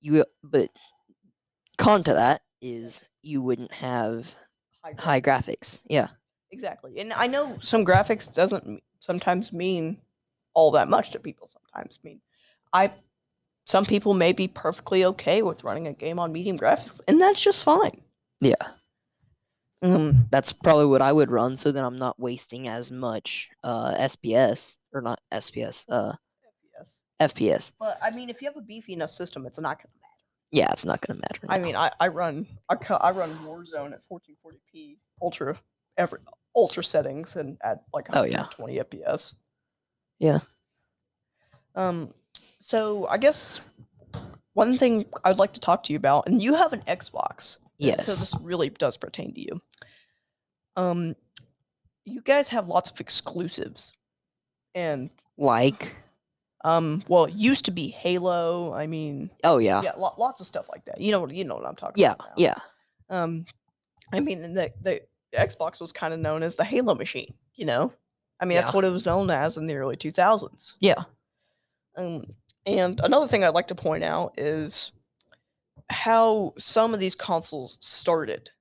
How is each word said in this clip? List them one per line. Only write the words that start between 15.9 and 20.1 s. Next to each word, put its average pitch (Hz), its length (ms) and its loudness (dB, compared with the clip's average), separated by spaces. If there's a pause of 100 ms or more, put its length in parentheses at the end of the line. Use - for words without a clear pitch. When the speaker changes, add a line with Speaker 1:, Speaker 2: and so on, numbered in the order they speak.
Speaker 2:
game 165 260 -8
on 170 140 -4
medium 180 260 -6
graphics, - 400 2 (100)
and 320 120 8
that's 392 220 6
just 392 200 2
fine. - 380 4 (400)
Speaker 1:
Yeah. 135 140 6 (1300)
Speaker 2:
Um, 156 480 6